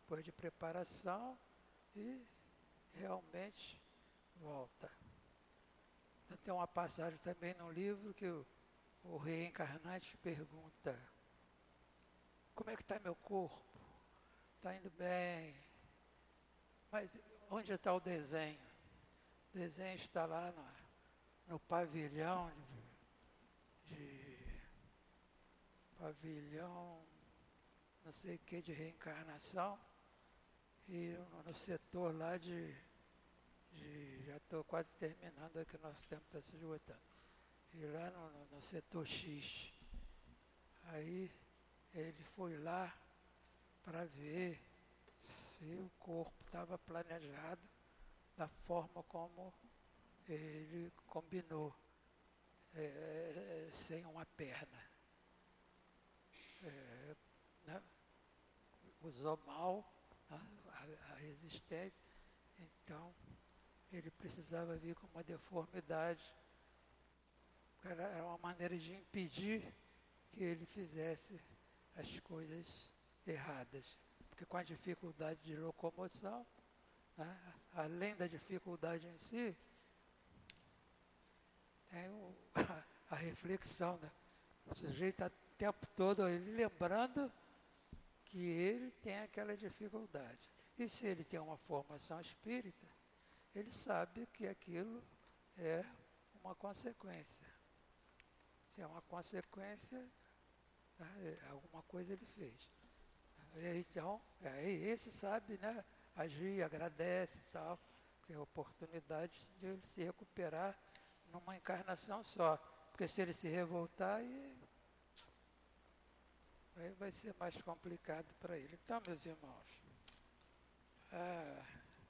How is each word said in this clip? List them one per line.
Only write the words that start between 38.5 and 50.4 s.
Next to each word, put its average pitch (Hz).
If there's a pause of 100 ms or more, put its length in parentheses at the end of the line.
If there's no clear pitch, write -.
no 143
setor 160
X, - (1120)
aí 170 (600)
ele 160 (120)
foi 170
lá 170 (880)
pra 170
ver 151 (580)
se - (100)
o 190 (100)
corpo 165
tava 175
planejado 165 (760)
da 160
forma 170
como 175 (720)
ele 156 (160)